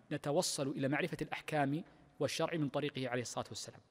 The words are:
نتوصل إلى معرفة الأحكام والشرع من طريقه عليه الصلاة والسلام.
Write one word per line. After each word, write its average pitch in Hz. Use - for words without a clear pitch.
نتوصل 147
إلى 139
معرفة 151
الأحكام 147
والشرع 160
من 147
طريقه 139
عليه 123
الصلاة 120
والسلام. -